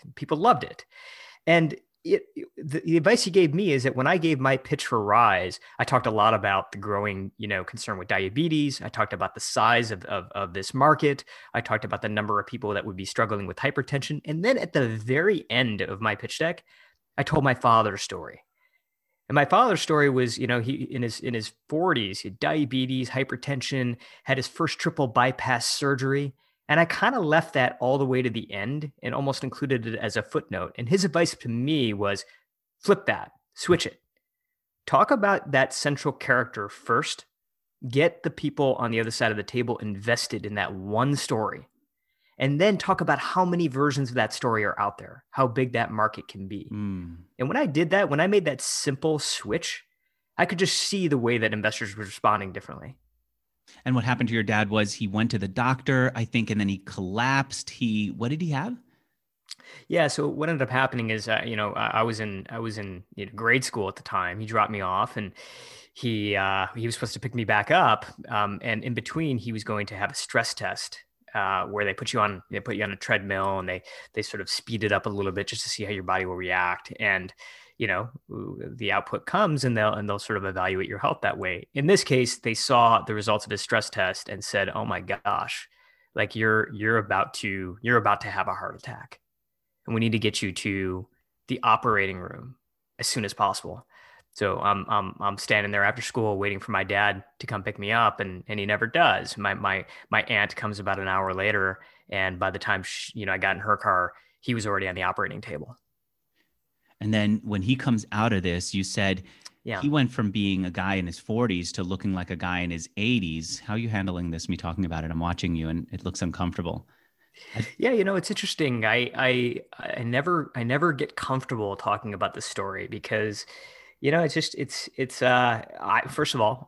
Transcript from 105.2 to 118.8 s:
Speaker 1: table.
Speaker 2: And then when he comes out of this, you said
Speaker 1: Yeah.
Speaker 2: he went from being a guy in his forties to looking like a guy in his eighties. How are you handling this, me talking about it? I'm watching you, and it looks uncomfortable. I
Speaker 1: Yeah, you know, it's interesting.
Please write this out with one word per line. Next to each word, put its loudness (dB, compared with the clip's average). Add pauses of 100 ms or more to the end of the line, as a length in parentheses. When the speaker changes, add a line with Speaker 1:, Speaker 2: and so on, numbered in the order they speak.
Speaker 1:
table. -10 (1200)
Speaker 2:
And 0
then 4
when -2
he 2
comes 0
out 2
of 2
this, -2
you 0
said 0 (420)
Speaker 1:
Yeah. -6
Speaker 2:
he 0
went 2
from 0
being 0
a -6
guy -2
in 0
his -8
forties -2
to -4
looking -2
like -4
a -6
guy -2
in -2
his -8
eighties. -2
How -6
are -2
you -4
handling -2
this, -6
me -2
talking -4
about -2
it? -4
I'm -4
watching -2
you, -2
and -4
it -8
looks -6
uncomfortable. -4 (640)
I -4 (100)
Speaker 1:
Yeah, 0
you 2
know, -2
it's -2
interesting. -2